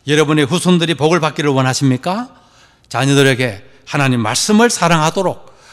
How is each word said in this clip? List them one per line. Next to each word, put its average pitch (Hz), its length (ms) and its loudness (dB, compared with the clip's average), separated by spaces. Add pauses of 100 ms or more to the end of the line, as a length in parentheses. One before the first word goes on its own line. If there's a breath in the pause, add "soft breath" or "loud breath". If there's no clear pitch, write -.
여러분의 151 380 2
후손들이 170 480 0
복을 160 260 0
받기를 151 300 -2
원하십니까? 131 880 -2 (480 soft breath)
자녀들에게 131 760 0 (220 soft breath)
하나님 131 340 0
말씀을 208 480 2
사랑하도록 165 840 -2 (200 loud breath)